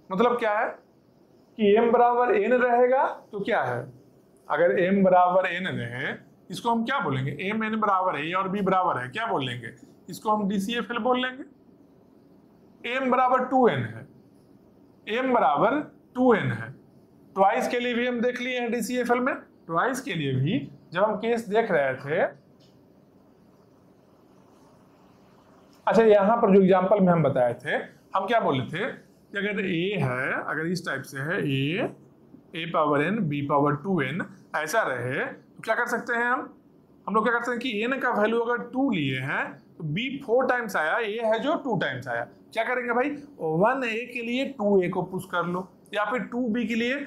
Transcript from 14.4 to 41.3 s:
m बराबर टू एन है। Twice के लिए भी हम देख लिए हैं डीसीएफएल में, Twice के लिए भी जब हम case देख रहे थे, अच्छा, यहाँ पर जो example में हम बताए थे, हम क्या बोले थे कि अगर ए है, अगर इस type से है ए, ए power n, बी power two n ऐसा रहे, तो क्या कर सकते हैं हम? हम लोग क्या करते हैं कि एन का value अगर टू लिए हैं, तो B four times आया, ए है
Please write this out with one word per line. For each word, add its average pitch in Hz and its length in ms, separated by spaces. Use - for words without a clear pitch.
m 254 280
बराबर 196 440
टू 254 180
एन 139 180
है। 113 180
Twice 214 320
के 247 100
लिए 240 160
भी 240 120
हम 247 140
देख 247 200
लिए 247 200
हैं 240 120
डीसीएफएल 240 480
में, 254 140
Twice 208 340
के - 140
लिए 143 200
भी 143 240
जब 175 100
हम 214 140
case 226 320
देख 214 220
रहे 139 260
थे, 151 260
अच्छा, 214 160
यहाँ 208 340
पर 208 160
जो 196 100
example 190 380
में 180 120
हम 165 100
बताए 131 340
थे, 170 200
हम 196 120
क्या 226 140
बोले 151 260
थे 156 200
कि - 520
अगर 202 220
ए 190 400
है, 131 320
अगर 160 340
इस 170 200
type 139 180
से 139 160
है 160 260
ए, 147 440
ए 165 120
power 151 360
n, 190 180
बी 147 240
power 143 320
two 190 260
n 139 200
ऐसा 156 280
रहे, 131 400
तो - 380
क्या 220 120
कर 226 140
सकते 233 260
हैं 233 100
हम? 247 300
हम 190 80
लोग 214 100
क्या 240 80
करते 233 180
हैं 233 100
कि 220 240
एन 254 160
का 262 120
value 214 280
अगर 233 260
टू 262 240
लिए 139 300
हैं, 170 240
तो 180 80
B 175 220
four 254 280
times 240 300
आया, 165 220
ए 220 260
है 220 160